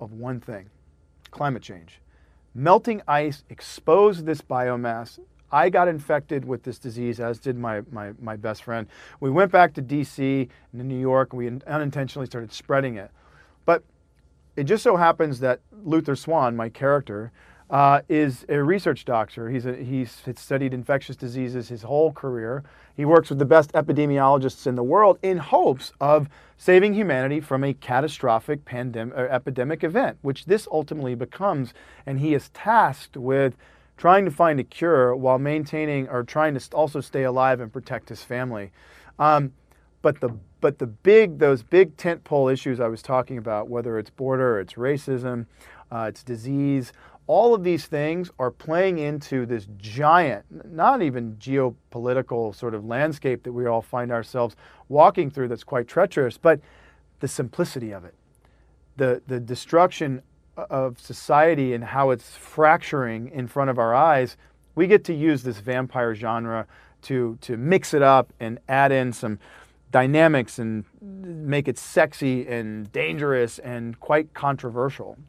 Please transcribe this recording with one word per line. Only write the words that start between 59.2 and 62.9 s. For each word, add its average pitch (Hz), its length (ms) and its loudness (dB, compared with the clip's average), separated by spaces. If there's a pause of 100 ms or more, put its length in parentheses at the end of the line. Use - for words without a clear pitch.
the 127 120 -6
destruction 143 800 0 (360)
o-, - 120 -12
of 131 300 -4
society 147 760 2
and 120 120 -6
how 135 240 0
it's - 260 -4
fracturing 143 920 0